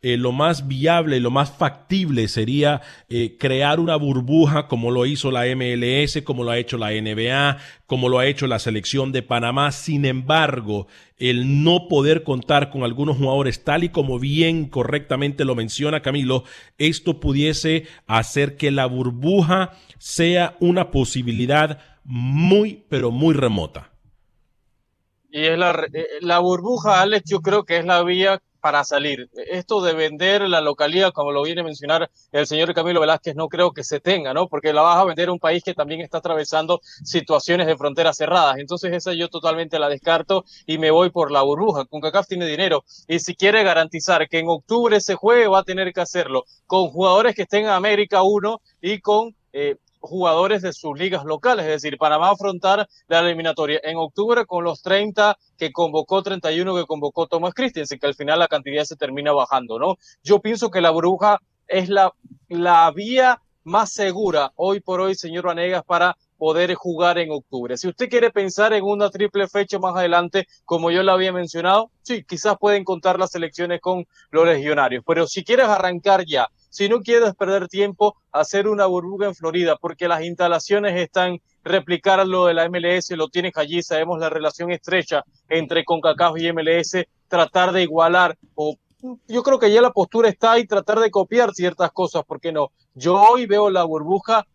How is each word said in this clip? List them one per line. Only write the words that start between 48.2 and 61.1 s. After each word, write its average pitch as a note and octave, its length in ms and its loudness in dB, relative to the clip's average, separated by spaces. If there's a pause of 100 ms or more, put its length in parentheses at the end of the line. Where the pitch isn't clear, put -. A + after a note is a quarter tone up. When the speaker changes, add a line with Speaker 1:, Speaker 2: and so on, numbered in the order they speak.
Speaker 2:
uno, G#3 400 0 (180)
y G3 200 -4
con... G#3+ 360 0 (180)
Eh, C#3+ 240 -4 (260)
jugadores F3+ 600 0
de F3 100 -8
sus D3 240 -12
ligas F3 280 -4
locales, E3 420 0
es D#3 60 -2
decir, D3 260 -6
Panamá D#3 320 2
afrontar G3+ 580 0 (180)
la E3 120 2
eliminatoria E3 640 -2
en D#3+ 140 -6
octubre G#3 500 -2
con F3 160 -6
los E3+ 180 -4
treinta G#3 560 0 (220)
que D3+ 120 -6
convocó, E3 520 -2
treinta F3+ 280 -6
y E3 80 -2
uno F#3 160 -2
que F3 120 -4
convocó D3+ 400 -6
Thomas E3+ 260 -2
Christensen, D#3 460 -6
que C#3+ 80 -2
al C#3+ 80 -2
final D3+ 240 -2
la E3+ 80 2
cantidad C#3+ 360 -4
se D3 120 -10
termina C#3+ 360 -4
bajando, B2 460 -2
¿no? F3 200 -2 (260)
Yo G3+ 160 4
pienso A3 320 -4
que F#3 100 0
la E3+ 80 4
burbuja F#3 480 2 (300)